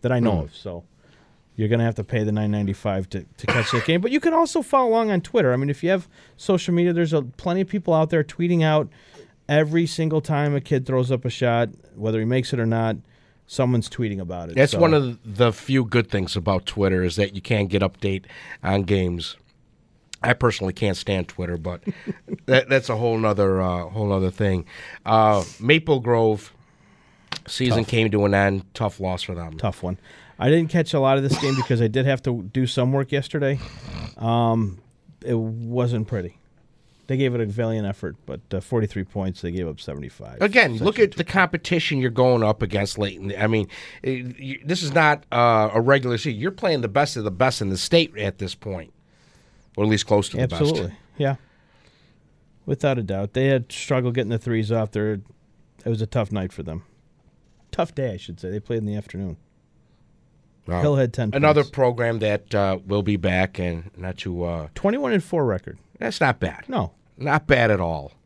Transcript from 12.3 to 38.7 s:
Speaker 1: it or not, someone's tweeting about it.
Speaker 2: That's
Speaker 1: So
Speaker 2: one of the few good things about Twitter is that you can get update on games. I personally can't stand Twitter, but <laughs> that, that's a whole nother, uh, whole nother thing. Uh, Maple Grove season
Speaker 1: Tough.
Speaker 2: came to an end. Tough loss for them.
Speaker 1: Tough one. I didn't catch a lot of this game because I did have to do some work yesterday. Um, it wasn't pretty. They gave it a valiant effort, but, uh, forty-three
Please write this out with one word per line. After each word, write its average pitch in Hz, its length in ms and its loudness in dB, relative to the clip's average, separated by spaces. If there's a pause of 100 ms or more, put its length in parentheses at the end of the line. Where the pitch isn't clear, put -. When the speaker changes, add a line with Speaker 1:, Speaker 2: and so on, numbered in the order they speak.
Speaker 1:
it 127 60 -2
or 113 60 2
not, 113 320 0 (480)
someone's 123 420 0
tweeting 107 320 -4
about 87 300 -8
it. 82 60 -8
Speaker 2:
That's 143 160 4
Speaker 1:
So - 80 0
Speaker 2:
one 165 140 6
of 131 260 0 (180)
the 117 160 4
few 135 320 0
good 113 240 2
things 95 260 -2
about 95 300 0
Twitter 95 380 0
is 87 140 -2
that 101 180 0
you 95 60 -10
can 104 260 0
get 95 160 2
update 95 420 -4 (380)
on 98 200 2
games. 90 540 0 (840)
I 120 100 2
personally 101 400 0
can't 98 240 -2
stand 92 300 -2
Twitter, 87 300 -6
but 87 260 -8 (320)
<laughs> - 320 -14
that, 131 220 4
that's 131 200 2
a 120 60 0
whole 113 240 0
nother, 98 420 2
uh, 87 280 -2
whole 104 180 -4
nother 95 240 2
thing. 95 340 0 (400)
Uh, 107 380 4 (160)
Maple 151 400 2
Grove 113 520 0 (960)
season 120 380 0
Speaker 1:
Tough. 104 60 -6
Speaker 2:
came 113 200 2
to 101 160 2
an 101 80 4
end. 98 300 4 (100)
Tough 107 280 -4
loss 92 220 -4
for 92 120 -8
them. 82 220 -10
Speaker 1:
Tough 95 260 -4
one. 92 160 -6 (400)
I 131 100 2
didn't 160 200 4
catch 165 240 0
a 156 60 2
lot 135 180 4
of 135 60 0
this 135 160 0
game 135 160 0
because 123 260 0
I 113 60 4
did 127 180 0
have 135 180 2
to 120 180 -2 (120)
do 131 120 2
some 127 280 0
work 139 180 -2
yesterday. 139 480 -2 (580)
Um, 113 600 0 (440)
it 120 140 -2
wasn't 113 720 -2
pretty. 92 300 -6 (720)
They 131 100 -2
gave 131 180 0
it 117 60 0
a 110 40 0
valiant 110 400 -2
effort, 98 300 -8 (100)
but, 67 140 -10 (120)
uh, 95 100 -4
forty-three 107 420 -2